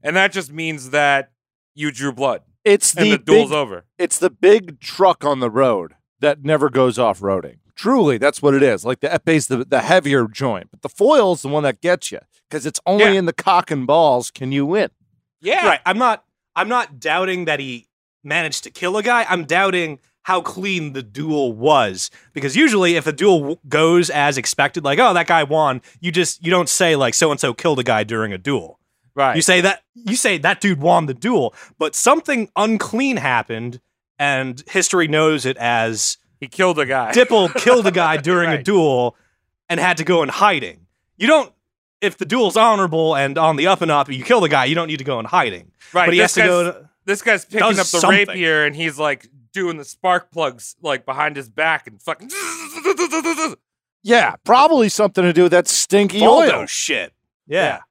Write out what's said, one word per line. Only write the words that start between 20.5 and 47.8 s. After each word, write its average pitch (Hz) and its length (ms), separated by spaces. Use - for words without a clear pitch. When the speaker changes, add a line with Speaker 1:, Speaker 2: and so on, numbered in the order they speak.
Speaker 3:
the 131 100
duel 139 500
was, 113 560
because 131 220
usually 202 400
if 156 100
a 156 60
duel 175 280
w-, 143 180
goes 160 420
as 143 300
expected, 143 460
like, 139 120
"Oh, 226 160
that 170 140
guy 165 160
won," 143 380
you 170 140
just, 170 300
you 165 60
don't 180 200
say, 165 260
like, 131 180
"So-and-so 143 400
killed 151 240
a 123 60
guy 110 220
during 110 280
a 92 60
duel." 95 400
Speaker 1:
Right. 135 220
Speaker 3:
You 160 80
say 180 180
that, 190 220
you 233 220
say, 202 240
"That 175 220
dude 185 200
won 170 260
the 131 60
duel," 156 400
but 156 160
something 269 640
unclean 220 600
happened, 120 640
and 131 500
history 180 420
knows 151 360
it 127 120
as 113 600
Speaker 1:
He 143 100
killed 180 300
a 143 60
guy. 123 280
Speaker 3:
Dipple 220 420
killed 240 320
a - 40
guy 160 260
Speaker 1:
<laughs> 147 120
Speaker 3:
during 175 200
a 156 60
Speaker 1:
Right. 135 100
Speaker 3:
duel 143 500
and 170 100
had 175 180
to 160 60
go 170 180
in 143 80
hiding. 135 560
You 196 100
don't, 285 260
if 202 160
the 185 80
duel's 214 320
honorable 175 580
and 139 220
on 160 180
the 147 120
up 185 140
and 165 80
up, 143 220
you 127 120
kill 233 180
the 160 80
guy, 135 160
you 147 100
don't 170 120
need 156 100
to 135 80
go 135 140
in 110 60
hiding. 107 460
Speaker 1:
Right, 175 140
Speaker 3:
But 170 60
he 175 60
Speaker 1:
this 180 160
Speaker 3:
has - 80
to - 60
go 175 160
Speaker 1:
guy's, 175 80
Speaker 3:
to - 160
Speaker 1:
this 202 160
guy's 208 240
picking 214 140
Speaker 3:
does 202 200
Speaker 1:
up 180 80